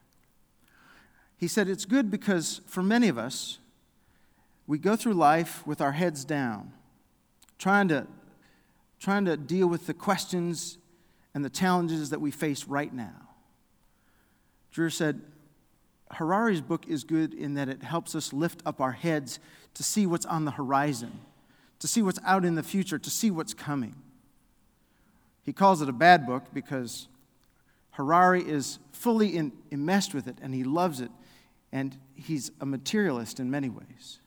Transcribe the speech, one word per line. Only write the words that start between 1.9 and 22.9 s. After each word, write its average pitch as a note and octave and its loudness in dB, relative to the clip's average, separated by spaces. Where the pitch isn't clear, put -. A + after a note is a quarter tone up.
because F#3 -2
for - -6
many A3 4
of B2+ 2
us, - -8
we D3 -2
go G3 2
through A3+ 0
life E3 4
with D3 -6
our C#3+ 2
heads D3+ -2
down, B2+ -4
trying G3 4
to, C#3 2
trying G3 2
to D#3+ 2
deal E3+ 2
with E3+ 0
the D#3 -6
questions F3 -2
and C#3 -2
the B2+ -4
challenges E3+ 0
that D3+ -4
we D3 -2
face D3 -4
right C#3 -4
now." A#2 -12
Dreher E3 0
said, D3+ -2
"Harari's F#3 0
book D#3+ -6
is D3 -4
good D#3+ -2
in C#3+ -6
that C#3 -4
it C3+ -10
helps E3 -6
us D3 -6
lift D#3+ -2
up D3 -4
our C3 0
heads D3+ -4
to - -12
see G#3 2
what's E3+ 0
on D#3+ 0
the C#3 -2
horizon, C3+ -2
to F3 -6
see A#3 2
what's F#3 2
out F#3 4
in E3+ 2
the D#3 -2
future, F3+ -2